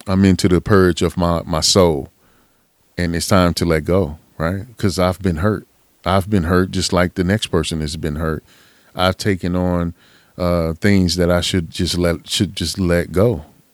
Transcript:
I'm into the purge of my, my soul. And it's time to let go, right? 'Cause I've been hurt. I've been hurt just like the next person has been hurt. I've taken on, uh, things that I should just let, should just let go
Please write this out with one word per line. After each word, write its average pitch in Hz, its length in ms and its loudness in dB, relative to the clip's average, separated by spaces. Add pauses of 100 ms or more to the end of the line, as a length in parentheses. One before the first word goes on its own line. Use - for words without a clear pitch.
I'm 98 180 2
into 92 240 4
the 87 120 4
purge 92 400 2
of 87 160 -2
my, 85 280 0
my 80 160 -4
soul. 80 500 2 (840)
And 85 200 -4
it's 82 120 -4
time 90 260 4
to - 100 -2
let 80 200 0
go, 85 340 -2 (180)
right? 92 300 -6 (100)
'Cause 92 220 -2
I've 90 220 0
been 92 160 -2
hurt. 98 300 -2 (380)
I've 95 240 0
been 101 160 0
hurt 90 260 2
just 95 220 -4
like 90 220 0
the 95 100 -2
next 101 220 0
person 80 340 -4
has 78 160 -6
been 78 200 -6
hurt. 80 280 -6 (500)
I've 92 220 0
taken 92 400 -2
on, 87 380 -2 (420)
uh, 87 380 0
things 92 420 2
that 87 140 2
I 90 100 2
should 87 300 -4
just 85 260 -4
let, 85 320 -2
should - 260 -2
just 78 240 -6
let 87 340 0
go 95 340 0 (280)